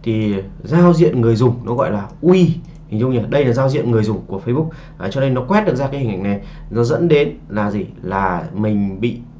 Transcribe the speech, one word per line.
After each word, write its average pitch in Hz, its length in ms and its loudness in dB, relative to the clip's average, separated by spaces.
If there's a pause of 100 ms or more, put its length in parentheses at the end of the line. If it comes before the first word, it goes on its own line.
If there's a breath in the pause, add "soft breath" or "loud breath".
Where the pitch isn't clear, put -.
Thì 107 320 0 (280)
giao 175 300 6
diện 151 280 4
người 113 140 4
dùng 120 280 4
nó 120 100 -4
gọi 104 180 -2
là 101 160 -6 (140)
U 165 100 6
I. 185 240 4 (320 loud breath)
Hình 107 120 -4
dung 131 120 2
nhỉ? 120 180 2
Đây 139 160 2
là 120 80 2
giao 135 160 2
diện 120 220 0
người 110 120 4
dùng 101 240 -2
của 95 180 -8
Facebook. 147 240 0 (300 loud breath)
Đấy, 95 120 -4
cho 135 100 -2
nên 135 120 2
nó 123 140 0
quét 208 180 2
được 160 100 0
ra 135 120 -2
cái 139 120 -6
hình 123 100 -2
ảnh 95 140 -6
này, 101 180 -2 (280 loud breath)
nó 117 140 0
dẫn 151 240 0
đến 147 300 2 (120)
là 104 220 -2
gì? 98 140 -4 (160)
Là 92 420 -2 (100)
mình 101 480 -2
bị 120 180 -2 (200)